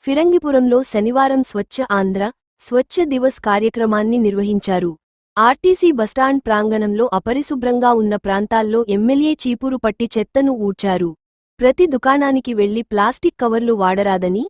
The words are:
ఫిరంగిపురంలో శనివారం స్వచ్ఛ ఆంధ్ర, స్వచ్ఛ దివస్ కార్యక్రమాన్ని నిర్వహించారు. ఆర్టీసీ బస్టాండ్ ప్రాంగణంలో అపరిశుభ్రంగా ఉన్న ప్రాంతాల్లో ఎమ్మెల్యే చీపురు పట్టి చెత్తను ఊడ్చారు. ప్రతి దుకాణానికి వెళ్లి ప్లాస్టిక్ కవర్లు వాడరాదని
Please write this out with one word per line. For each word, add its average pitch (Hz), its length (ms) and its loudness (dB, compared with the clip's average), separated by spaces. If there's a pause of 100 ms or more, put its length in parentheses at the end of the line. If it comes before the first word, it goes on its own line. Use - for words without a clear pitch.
ఫిరంగిపురంలో 277 760 2
శనివారం 262 600 0
స్వచ్ఛ 214 480 -6
ఆంధ్ర, 196 320 0 (380)
స్వచ్ఛ 262 440 0
దివస్ 262 340 0
కార్యక్రమాన్ని 220 840 0
నిర్వహించారు. 196 680 0 (460)
ఆర్టీసీ 339 540 2
బస్టాండ్ 262 540 0
ప్రాంగణంలో 214 680 0
అపరిశుభ్రంగా 247 800 0
ఉన్న 214 220 0
ప్రాంతాల్లో 214 760 -2
ఎమ్మెల్యే 269 440 2
చీపురు 262 500 -4
పట్టి 220 340 -2
చెత్తను 269 360 0 (140)
ఊడ్చారు. 185 420 -2 (500)
ప్రతి 269 280 4
దుకాణానికి 269 680 0
వెళ్లి 208 280 0
ప్లాస్టిక్ 226 600 -2
కవర్లు 233 320 0
వాడరాదని 190 760 0